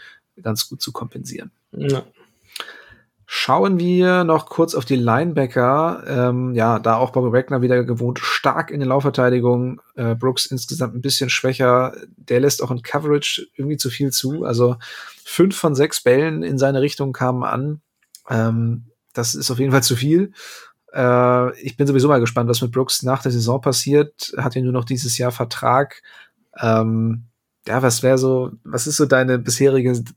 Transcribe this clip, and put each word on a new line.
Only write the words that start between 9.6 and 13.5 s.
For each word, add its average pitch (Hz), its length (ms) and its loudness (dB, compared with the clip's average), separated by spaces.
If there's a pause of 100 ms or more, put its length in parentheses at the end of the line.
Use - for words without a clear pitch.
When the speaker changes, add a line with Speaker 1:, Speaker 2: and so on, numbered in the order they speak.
Speaker 1:
Äh, 117 180 -2
Brooks 123 320 -2
insgesamt 131 500 -6
ein 123 60 -8
bisschen 131 300 -2
schwächer. 127 640 2 (220)
Der 120 220 0
lässt 139 220 2
auch - 80 -4
in 120 140 -6
Coverage 147 720 -2